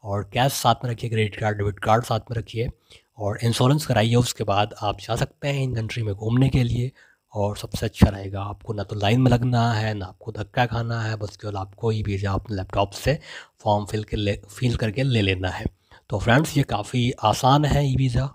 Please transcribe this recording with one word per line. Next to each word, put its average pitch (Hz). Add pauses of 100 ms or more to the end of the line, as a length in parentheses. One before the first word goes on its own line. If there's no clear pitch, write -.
और 101 (100)
कैश 127
साथ -
में 123
रखिए, 113
क्रेडिट 110
कार्ड, 104
डेबिट 101
कार्ड 117
साथ 113
में 117
रखिए 110 (480)
और 104
इंश्योरेंस 127
कराइए। 117
उसके 120
बाद 104
आप 101
जा 113
सकते -
हैं 139
इन 127
कंट्री 110
में 104
घूमने 120
के 127
लिए 120 (420)
और 104
सबसे -
अच्छा 110
रहेगा। 98
आपको 104
ना 101
तो 107
लाइन 104
में 123
लगना 120
है, 110
ना 98
आपको -
धक्का 120
खाना 117
है, 110
बस 104
केवल 101
आपको 98
ई 107
वीज़ा 98
अपने 98
लैपटॉप 98
से 143 (440)
फॉर्म 104
फिल 107
के -
ले, 101 (100)
फिल 120
करके 113
ले 120
लेना 92
है। 110 (440)
तो 104
फ्रेंड्स, 117
ये 135
काफ़ी 120 (120)
आसान 131
है 143
ई 131
वीज़ा 131